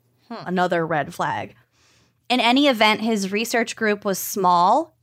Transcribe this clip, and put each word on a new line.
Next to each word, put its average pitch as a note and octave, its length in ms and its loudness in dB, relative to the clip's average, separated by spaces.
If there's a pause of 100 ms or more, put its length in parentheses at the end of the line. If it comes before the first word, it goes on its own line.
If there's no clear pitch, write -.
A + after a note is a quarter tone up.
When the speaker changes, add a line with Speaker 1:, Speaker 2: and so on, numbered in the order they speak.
(280)
Speaker 1:
Hmm. G#3+ 180 -14
Speaker 2:
Another F3+ 400 0
red D#3+ 280 -4
flag. G#2+ 420 -6 (720)
In B3 120 0
any B3 280 4
event, G#3+ 340 2
his G#3 300 -2
research A3+ 440 -2
group G#3 280 -2
was F#3+ 140 -2
small F#3 840 2